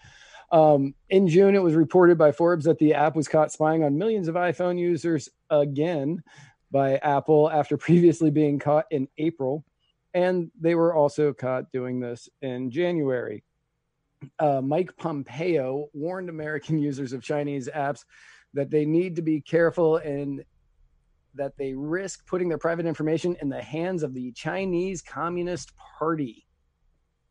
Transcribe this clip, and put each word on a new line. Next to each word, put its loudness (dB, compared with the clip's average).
Um, 6
in 4
June, 6
it 2
was 2
reported 6
by 6
Forbes 2
that 4
the 4
app 2
was -2
caught 2
spying 2
on 2
millions -2
of -6
iPhone -2
users -2
again 0
by 2
Apple 2
after 0
previously 4
being 0
caught 0
in -4
April. -4
And 0
they 0
were 2
also 2
caught -6
doing -6
this -10
in -8
January. -4
Uh, 0
Mike -4
Pompeo -4
warned -10
American -6
<laughs> 0
users -8
of -10
Chinese -6
apps -6
that -4
they 0
need 0
to -6
be -2
careful 2
and -6
that -8
they -8
risk -8
putting -4
their -2
private -2
information -2
in -4
the -6
hands -6
of -6
the -10
Chinese -6
Communist -8
Party. -2